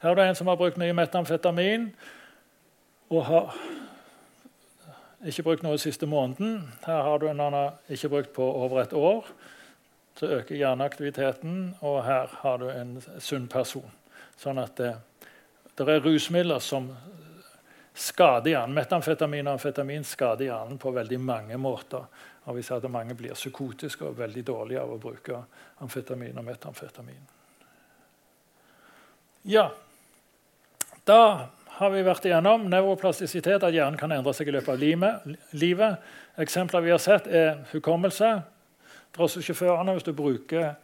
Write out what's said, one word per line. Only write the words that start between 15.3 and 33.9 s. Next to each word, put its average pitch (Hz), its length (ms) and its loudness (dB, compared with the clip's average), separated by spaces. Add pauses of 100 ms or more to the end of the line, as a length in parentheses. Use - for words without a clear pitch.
det 139 120 -2
er 156 120 4
rusmidler 160 640 2
som 131 320 -6 (960)
skader 147 640 4
hjernen. 127 200 -2
Metamfetamin 147 720 -2
og 139 120 -2
amfetamin 143 500 -6
skader 127 400 -2
hjernen 117 320 -8
på 135 160 -4
veldig 123 240 -4
mange 120 400 -6
måter. 131 480 -6 (380)
Og 123 100 -8
vi 120 60 -8
ser 123 180 -6
at 127 100 -8
mange 120 240 -8
blir 117 220 -12
psykotiske 139 720 -10
og 123 80 -10
veldig 113 300 -8
dårlige 123 340 -6
av 123 160 -8
å - 20 -12
bruke 117 460 -12 (400)
amfetamin 123 560 -10
og 117 80 -12
metamfetamin. 127 800 -16 (2250)
Ja, 202 240 6 (1400)
da 202 440 8 (320)
har 196 100 4
vi 196 140 2
vært 185 240 2
igjennom 190 400 6
nevroplastisitet, 185 960 2
at 175 80 4
hjernen 151 260 2